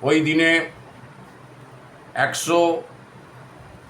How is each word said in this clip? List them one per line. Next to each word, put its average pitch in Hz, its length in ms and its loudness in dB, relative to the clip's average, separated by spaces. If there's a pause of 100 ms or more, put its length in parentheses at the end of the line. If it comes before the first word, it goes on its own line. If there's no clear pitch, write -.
ওই 151 180 2
দিনে 156 300 2 (1600)
একশো 156 460 -2 (1300)